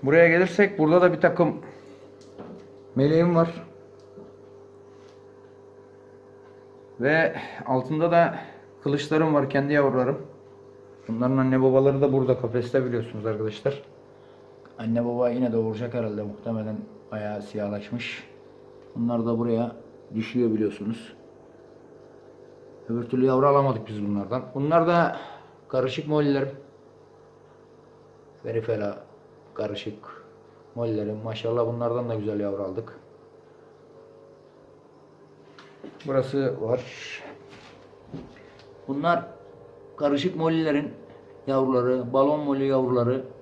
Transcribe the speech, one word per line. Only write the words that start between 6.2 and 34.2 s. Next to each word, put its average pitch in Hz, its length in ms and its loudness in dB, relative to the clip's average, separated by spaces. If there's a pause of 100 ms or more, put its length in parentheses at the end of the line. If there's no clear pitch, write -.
Ve 156 360 4 (300)
altında 156 460 0
da 170 240 6 (480)
kılıçlarım 151 500 2
var, 135 160 2
kendi 143 240 0
yavrularım. 135 480 2 (840)
Bunların 123 300 0
anne 131 240 4
babaları 135 400 4
da 135 120 4
burada 131 280 2
kafeste 123 440 0
biliyorsunuz 113 400 -4
arkadaşlar. 107 580 -4 (960)
Anne 117 260 -2
baba 120 240 0
yine 123 240 0
doğuracak 110 400 -2
herhalde, 107 300 -4
muhtemelen 107 540 -6 (340)
bayağı 104 300 -8
siyahlaşmış. 104 840 -8 (680)
Bunlar 117 300 -2
da 117 140 0
buraya 117 360 -2 (400)
düşüyor 113 360 0
biliyorsunuz. 107 640 -4 (1800)
Öbür 117 200 -6
türlü 127 160 0
yavru 131 220 4
alamadık 139 400 2
biz 104 200 -6
bunlardan. 101 360 -4 (120)
Bunlar 160 320 2
da 170 300 2 (500)
karışık 127 400 -2
mollilerim. 143 440 0 (1900)
Verifela 110 580 -4 (500)
karışık - 720 -10 (500)
mollilerim. 107 480 -2
Maşallah 113 440 -2
bunlardan 120 420 -2
da 113 60 -2
güzel 104 240 -4
yavru 101 240 -4
aldık. 95 360 -8 (3000)